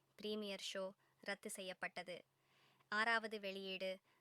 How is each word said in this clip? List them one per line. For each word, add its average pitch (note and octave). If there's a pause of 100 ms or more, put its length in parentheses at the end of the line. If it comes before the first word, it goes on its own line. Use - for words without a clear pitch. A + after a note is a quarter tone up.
(140)
பிரீமியர் G#3 (120)
ஷோ F#3+ (300)
ரத்து G3+
செய்யப்பட்டது. F3+ (640)
ஆறாவது A3
வெளியீடு. F#3+ (220)